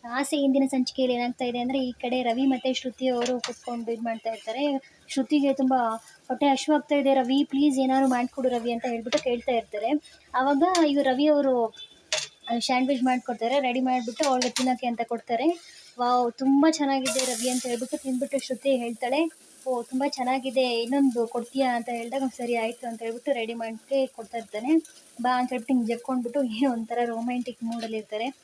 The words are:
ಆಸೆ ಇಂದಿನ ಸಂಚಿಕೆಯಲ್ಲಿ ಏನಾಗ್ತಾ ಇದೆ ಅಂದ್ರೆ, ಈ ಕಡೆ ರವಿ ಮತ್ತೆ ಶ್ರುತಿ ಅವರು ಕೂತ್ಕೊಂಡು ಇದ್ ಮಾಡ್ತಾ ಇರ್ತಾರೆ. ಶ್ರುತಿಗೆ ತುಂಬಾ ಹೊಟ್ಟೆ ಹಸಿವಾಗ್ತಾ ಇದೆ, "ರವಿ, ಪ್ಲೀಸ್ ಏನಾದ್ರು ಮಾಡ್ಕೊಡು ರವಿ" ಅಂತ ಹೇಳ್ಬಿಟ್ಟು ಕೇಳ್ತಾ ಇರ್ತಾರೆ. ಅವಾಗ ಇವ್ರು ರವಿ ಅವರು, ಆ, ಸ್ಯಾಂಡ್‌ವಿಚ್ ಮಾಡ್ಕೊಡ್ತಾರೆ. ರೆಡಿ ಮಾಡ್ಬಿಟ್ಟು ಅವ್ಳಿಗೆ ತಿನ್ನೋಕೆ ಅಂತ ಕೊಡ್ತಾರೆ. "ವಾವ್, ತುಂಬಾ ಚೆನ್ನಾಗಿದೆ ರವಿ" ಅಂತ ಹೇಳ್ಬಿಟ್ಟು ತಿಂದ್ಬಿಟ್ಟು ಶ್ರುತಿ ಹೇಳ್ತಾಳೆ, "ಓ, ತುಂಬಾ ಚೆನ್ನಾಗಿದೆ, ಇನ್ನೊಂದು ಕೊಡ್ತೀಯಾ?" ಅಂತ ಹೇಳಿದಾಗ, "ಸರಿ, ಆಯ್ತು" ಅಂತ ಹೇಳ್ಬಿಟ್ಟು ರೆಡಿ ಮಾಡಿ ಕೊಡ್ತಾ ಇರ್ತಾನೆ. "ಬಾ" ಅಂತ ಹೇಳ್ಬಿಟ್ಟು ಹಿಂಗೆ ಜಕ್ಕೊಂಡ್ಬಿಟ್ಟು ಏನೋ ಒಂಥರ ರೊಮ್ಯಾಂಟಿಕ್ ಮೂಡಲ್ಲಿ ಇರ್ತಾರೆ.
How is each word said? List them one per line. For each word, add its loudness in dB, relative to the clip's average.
ಆಸೆ -2
ಇಂದಿನ 4
ಸಂಚಿಕೆಯಲ್ಲಿ 0
ಏನಾಗ್ತಾ -2
ಇದೆ -2
ಅಂದ್ರೆ, -2
ಈ -2
ಕಡೆ -4
ರವಿ 0
ಮತ್ತೆ 2
ಶ್ರುತಿ -4
ಅವರು 0
ಕೂತ್ಕೊಂಡು -8
ಇದ್ -6
ಮಾಡ್ತಾ -4
ಇರ್ತಾರೆ. -6
ಶ್ರುತಿಗೆ 2
ತುಂಬಾ 2
ಹೊಟ್ಟೆ 0
ಹಸಿವಾಗ್ತಾ 2
ಇದೆ, 4
"ರವಿ, 2
ಪ್ಲೀಸ್ 2
ಏನಾದ್ರು 4
ಮಾಡ್ಕೊಡು 0
ರವಿ" 0
ಅಂತ -4
ಹೇಳ್ಬಿಟ್ಟು -2
ಕೇಳ್ತಾ -2
ಇರ್ತಾರೆ. -2
ಅವಾಗ 2
ಇವ್ರು 2
ರವಿ 4
ಅವರು, 4
ಆ, -2
ಸ್ಯಾಂಡ್‌ವಿಚ್ 0
ಮಾಡ್ಕೊಡ್ತಾರೆ. 0
ರೆಡಿ 0
ಮಾಡ್ಬಿಟ್ಟು -2
ಅವ್ಳಿಗೆ 0
ತಿನ್ನೋಕೆ -2
ಅಂತ -4
ಕೊಡ್ತಾರೆ. -2
"ವಾವ್, 2
ತುಂಬಾ 6
ಚೆನ್ನಾಗಿದೆ 0
ರವಿ" -2
ಅಂತ -2
ಹೇಳ್ಬಿಟ್ಟು -4
ತಿಂದ್ಬಿಟ್ಟು -4
ಶ್ರುತಿ -4
ಹೇಳ್ತಾಳೆ, -2
"ಓ, -2
ತುಂಬಾ -2
ಚೆನ್ನಾಗಿದೆ, -2
ಇನ್ನೊಂದು 2
ಕೊಡ್ತೀಯಾ?" -2
ಅಂತ -4
ಹೇಳಿದಾಗ, -4
"ಸರಿ, -4
ಆಯ್ತು" -4
ಅಂತ -8
ಹೇಳ್ಬಿಟ್ಟು -4
ರೆಡಿ -2
ಮಾಡಿ -8
ಕೊಡ್ತಾ -10
ಇರ್ತಾನೆ. -2
"ಬಾ" 0
ಅಂತ 0
ಹೇಳ್ಬಿಟ್ಟು -2
ಹಿಂಗೆ 2
ಜಕ್ಕೊಂಡ್ಬಿಟ್ಟು -2
ಏನೋ 2
ಒಂಥರ -4
ರೊಮ್ಯಾಂಟಿಕ್ -4
ಮೂಡಲ್ಲಿ -6
ಇರ್ತಾರೆ. -6